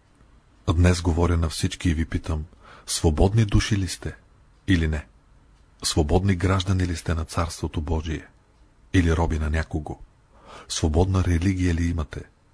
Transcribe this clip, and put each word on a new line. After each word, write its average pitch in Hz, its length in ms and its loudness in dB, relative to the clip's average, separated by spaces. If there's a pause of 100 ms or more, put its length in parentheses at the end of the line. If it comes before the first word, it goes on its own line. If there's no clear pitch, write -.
(720)
Днес 87 280 4
говоря 85 360 2
на 82 120 0
всички - 400 -2
и 80 40 4
ви 80 120 -2
питам: - 400 -4 (420)
свободни 92 580 2
души 104 320 2
ли 95 100 -2
сте - 280 -10 (520)
или 82 200 2
не? 78 200 -4 (760)
Свободни 90 520 2
граждани 92 520 0
ли 87 80 -4
сте - 180 -4
на 80 120 -4
Царството 85 560 -6
Божие 78 460 -4 (680)
или 85 220 4
роби 80 240 0
на 78 100 -2
някого? 78 500 -6 (680)
Свободна 90 540 2
религия 87 500 2
ли 85 120 0
имате 85 380 -4 (300)